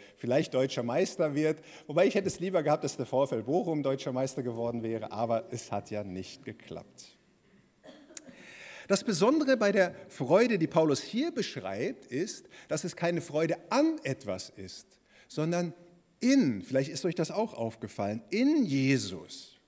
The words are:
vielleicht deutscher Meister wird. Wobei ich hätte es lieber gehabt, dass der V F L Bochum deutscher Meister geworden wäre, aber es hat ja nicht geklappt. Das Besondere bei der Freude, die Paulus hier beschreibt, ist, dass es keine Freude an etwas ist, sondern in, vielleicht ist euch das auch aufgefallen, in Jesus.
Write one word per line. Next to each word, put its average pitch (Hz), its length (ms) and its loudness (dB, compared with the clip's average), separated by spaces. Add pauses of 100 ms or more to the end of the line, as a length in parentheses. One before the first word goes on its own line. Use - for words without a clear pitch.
(180)
vielleicht 127 340 2
deutscher 131 300 2
Meister 151 520 0
wird. 151 300 0 (220)
Wobei 143 200 4
ich - 80 2
hätte 196 120 0
es 165 120 -4
lieber 180 240 0
gehabt, 151 220 2
dass 135 140 -4
der 120 80 -4
V 135 180 2
F 135 80 -2
L 113 120 -2
Bochum 156 380 0
deutscher 135 300 -2
Meister 131 300 -2
geworden 117 400 -4
wäre, 113 280 -4
aber 113 400 0
es - 220 -10
hat 101 180 -6
ja 104 140 -4
nicht 92 400 -10
geklappt. - 720 -16 (1700)
Das 196 160 2
Besondere 262 520 4
bei 208 160 4
der 190 220 4 (140)
Freude, 196 500 4
die 160 80 2
Paulus 156 360 4
hier 294 300 -4
beschreibt, 123 720 -6
ist, - 420 -6 (220)
dass 156 160 -4
es 175 100 -6
keine 170 280 -2
Freude 156 340 0 (140)
an 302 320 2
etwas - 480 -6
ist, - 500 -18 (280)
sondern 170 440 -2 (480)
in, 226 400 4
vielleicht 135 300 0
ist - 160 -6
euch 165 80 0
das 165 160 -2
auch 214 240 -4
aufgefallen, 110 760 -6
in 262 380 4
Jesus. 131 880 0 (140)